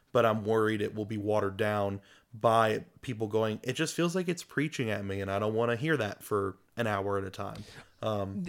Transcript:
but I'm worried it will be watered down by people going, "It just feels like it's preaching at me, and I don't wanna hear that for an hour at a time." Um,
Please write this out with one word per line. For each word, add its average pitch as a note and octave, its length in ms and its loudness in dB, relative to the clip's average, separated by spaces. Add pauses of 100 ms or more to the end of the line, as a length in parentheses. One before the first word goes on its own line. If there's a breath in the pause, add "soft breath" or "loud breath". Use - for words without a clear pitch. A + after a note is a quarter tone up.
(140 soft breath)
but A#2 140 6
I'm A2 180 2
worried A2 380 4
it G#2 120 -2
will G#2+ 120 -4
be A2 100 -6
watered G2+ 400 0
down G2+ 440 0 (340 soft breath)
by A2+ 500 4 (160)
people A2 280 -6
going, A2 340 0
"It B2+ 120 -4
just D#3 200 -2
feels E3+ 200 0
like F#3 140 -2
it's F3 140 -4
preaching C#3 480 -4
at G#2 140 -4
me, G2 160 -4
and F#2+ 100 -4
I G2 80 0
don't G#2+ 160 0
wanna A#2 220 2
hear D3+ 200 0
that G#2+ 260 -4
for G2 340 -2 (200)
an A#2+ 100 0
hour G2+ 300 0
at G2 80 -2
a F#2+ 60 -8
time." G#2 340 -10 (380 loud breath)
Um, G#2 460 -4